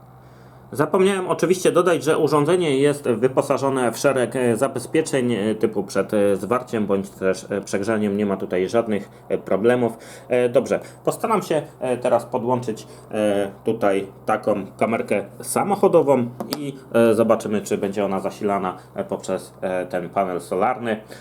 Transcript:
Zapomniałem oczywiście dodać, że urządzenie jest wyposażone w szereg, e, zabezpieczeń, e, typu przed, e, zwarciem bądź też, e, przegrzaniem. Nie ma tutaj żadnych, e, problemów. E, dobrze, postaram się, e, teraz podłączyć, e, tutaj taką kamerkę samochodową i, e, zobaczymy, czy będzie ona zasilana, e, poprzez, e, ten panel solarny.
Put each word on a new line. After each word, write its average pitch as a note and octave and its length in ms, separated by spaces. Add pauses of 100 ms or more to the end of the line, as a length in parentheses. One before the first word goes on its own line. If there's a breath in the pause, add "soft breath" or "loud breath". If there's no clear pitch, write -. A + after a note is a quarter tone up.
(720 loud breath)
Zapomniałem F#3 560
oczywiście E3 440
dodać, E3+ 320
że D#3 140
urządzenie D3+ 600
jest C#3+ 300
wyposażone C3 840
w - 60
szereg, C3 380
e, A#2+ 200
zabezpieczeń, B2+ 760
e, G#2+ 220
typu G#2+ 280
przed, G2 320
e, G2+ 220
zwarciem G#2+ 500
bądź G2 240
też, F#2+ 400
e, G#2 100
przegrzaniem. G#2 560
Nie G#2 100
ma G2 100
tutaj F#2 320
żadnych, G#2+ 400 (200 loud breath)
e, F2+ 100
problemów. A#2 600 (300 loud breath)
E, B2 200
dobrze, G#2+ 320 (240 loud breath)
postaram G#3 380
się, D#3 200 (180)
e, B2+ 160
teraz A#2+ 280
podłączyć, A#2+ 640 (240 loud breath)
e, G2+ 400 (140)
tutaj G2+ 420 (200)
taką G#2+ 400 (120)
kamerkę A2+ 460 (160)
samochodową C#3+ 840 (320)
i, C#3+ 160 (200 loud breath)
e, A#2 200
zobaczymy, G#2+ 480
czy G#2 160
będzie G2+ 260
ona F#2+ 160
zasilana, F#2+ 560 (180 loud breath)
e, G2+ 100
poprzez, - 560
e, F#2 260
ten F2 220
panel F2+ 320
solarny. A2 600 (200 loud breath)